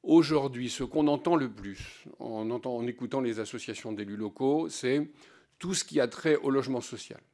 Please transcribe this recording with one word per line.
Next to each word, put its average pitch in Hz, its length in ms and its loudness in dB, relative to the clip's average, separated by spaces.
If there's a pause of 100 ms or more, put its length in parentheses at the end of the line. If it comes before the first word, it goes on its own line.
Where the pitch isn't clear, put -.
aujourd'hui, 143 640 4
ce 127 160 -4
qu'on 151 220 2
entend 156 300 4
le 131 140 2
plus 101 540 -12 (140)
en, 113 320 -6
entend, 123 260 -4
en 117 100 -4
écoutant 123 360 -4
les 113 180 -2
associations 110 520 -8
d'élus 101 260 -6
locaux, 135 500 0
c'est 143 400 0 (500)
tout 180 140 -4
ce - 120 -2
qui 151 160 0
a - 60 4
trait 156 300 2
au 139 140 0
logement 131 320 0
social. - 380 -14 (120)